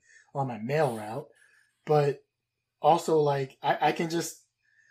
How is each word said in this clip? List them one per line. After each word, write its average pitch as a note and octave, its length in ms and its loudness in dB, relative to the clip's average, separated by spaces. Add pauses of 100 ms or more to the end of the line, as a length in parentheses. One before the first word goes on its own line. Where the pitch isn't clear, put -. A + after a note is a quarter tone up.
(360)
on C3+ 120 -4
my A2+ 120 -10
mail C3 360 0
route. A2 320 -10 (580)
But C#3+ 340 2 (600)
also, D#3+ 360 4
like, C#3 460 0
I, D#3 180 0
I D3+ 100 2
can E3 180 -4
just, E3 340 -6 (480)